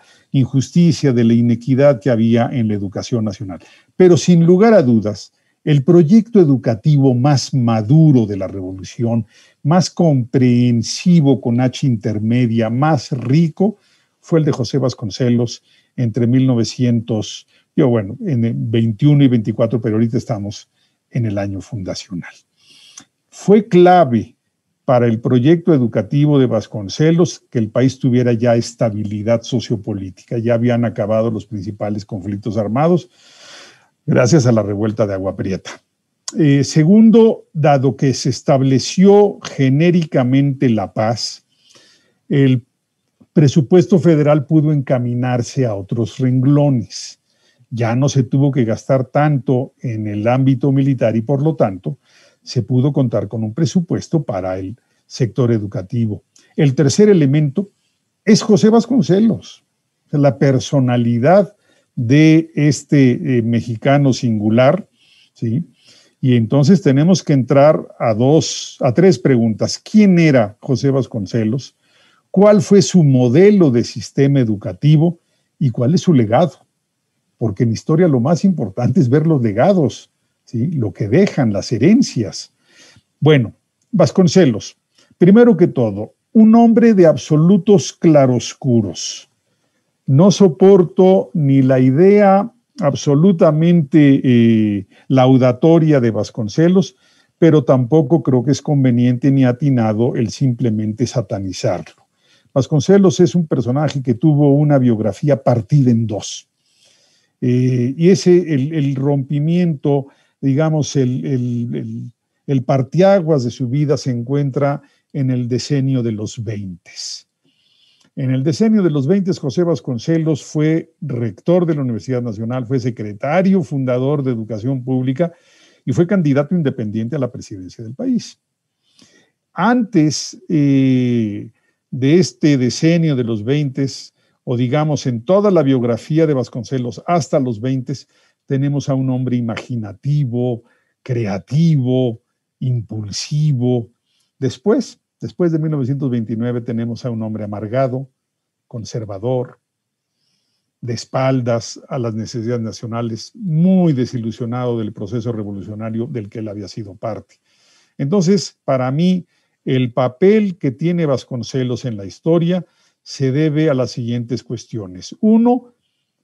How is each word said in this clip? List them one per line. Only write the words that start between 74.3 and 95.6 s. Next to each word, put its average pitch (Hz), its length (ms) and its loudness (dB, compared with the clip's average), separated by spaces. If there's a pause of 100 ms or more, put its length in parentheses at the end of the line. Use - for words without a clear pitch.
educativo? 135 800 0 (400)
¿Y 139 120 0
cuál 123 240 0
es - 80 0
su 175 120 2
legado? 123 380 2 (840)
Porque 107 280 -4
en 113 80 0
historia 160 340 0
lo 135 140 0
más 151 240 0
importante 139 560 -2
es 131 80 2
ver 156 180 2
los 156 160 2
legados, 131 680 0 (340)
¿sí? 123 280 -6
Lo 120 200 -4
que 107 160 -6
dejan, 135 440 2
las 95 200 -6
herencias. 135 800 0 (640)
Bueno, 131 360 2 (360)
Vasconcelos, 170 880 2 (420)
primero 220 380 6
que 165 100 4
todo, 110 480 -4 (180)
un 220 220 6
hombre 233 400 4
de 185 120 6
absolutos 160 880 2
claroscuros. 127 1300 0 (800)
No 156 220 6
soporto 190 1040 4
ni 139 260 2
la 131 200 2
idea 196 680 4 (300)
absolutamente, 156 1400 2
eh, 113 640 2 (200)
laudatoria 131 920 4